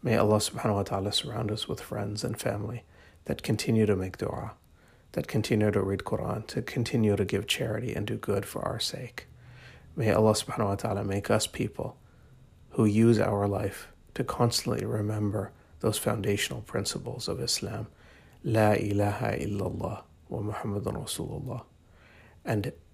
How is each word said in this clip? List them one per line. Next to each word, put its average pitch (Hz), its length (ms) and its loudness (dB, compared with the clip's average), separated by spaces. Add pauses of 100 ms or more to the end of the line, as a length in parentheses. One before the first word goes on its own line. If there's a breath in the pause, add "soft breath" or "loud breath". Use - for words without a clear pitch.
May 117 140 2
Allah 107 220 6
subhanahu - 380 0
wa 98 80 2
ta'ala 98 280 -2
surround 113 400 -2
us 110 160 -6
with - 140 -4
friends - 420 -6
and 110 160 -4
family 110 440 -4 (420 loud breath)
that - 180 -4
continue 110 420 4
to 101 120 4
make 95 200 -4
dua, - 360 -6 (600 soft breath)
that - 140 -4
continue 107 440 2
to 101 100 2
read 98 180 0
Quran, - 480 -4
to - 140 -4
continue 113 540 2
to 101 80 2
give 98 240 -2
charity 120 460 -2
and 104 140 -4
do 113 100 -4
good - 280 -2
for - 180 -8
our - 160 -4
sake. - 480 -8 (680 loud breath)
May 110 160 2
Allah 110 220 6
subhanahu - 360 -2
wa 98 60 0
ta'ala 101 280 -2
make 101 260 -2
us 110 180 2
people - 500 -6 (760 soft breath)
who - 140 4
use 110 340 8
our 101 280 2
life 101 420 -2 (260)
to 127 80 -2
constantly 117 640 0
remember 107 680 -2 (280 soft breath)
those 110 180 2
foundational 110 640 0
principles - 680 -4
of - 120 -4
Islam, - 480 -4 (560 loud breath)
La 110 300 6
ilaha 104 640 0
illallah 101 680 -4 (260)
wa 113 100 -6
Muhammadun 104 640 -4
Rasulullah, - 600 -8 (800 loud breath)
and 104 300 -2 (200)